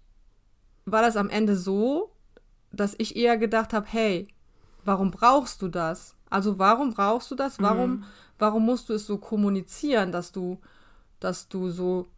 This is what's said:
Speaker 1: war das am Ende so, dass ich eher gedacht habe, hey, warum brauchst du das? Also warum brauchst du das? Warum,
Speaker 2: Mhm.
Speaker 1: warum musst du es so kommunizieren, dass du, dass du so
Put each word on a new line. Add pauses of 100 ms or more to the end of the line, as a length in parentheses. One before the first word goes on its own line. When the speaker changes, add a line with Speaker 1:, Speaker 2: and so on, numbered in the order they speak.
(840)
Speaker 1:
war
das
am
Ende
so, (580)
dass
ich
eher
gedacht
habe,
hey, (560)
warum
brauchst
du
das? (120)
Also
warum
brauchst
du
das?
Warum,
Speaker 2:
Mhm. (340)
Speaker 1:
warum
musst
du
es
so
kommunizieren,
dass
du, (600)
dass
du
so